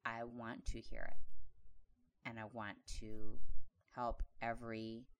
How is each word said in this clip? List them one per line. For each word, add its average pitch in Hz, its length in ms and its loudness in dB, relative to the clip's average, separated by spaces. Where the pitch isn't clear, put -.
I 117 200 -10
want 120 420 -14
to 117 140 -8
hear - 280 -6
it. - 1200 -2
And 113 120 -12
I 110 120 -10
want 104 240 -12
to 107 400 2
help 120 300 -6
every 113 600 -8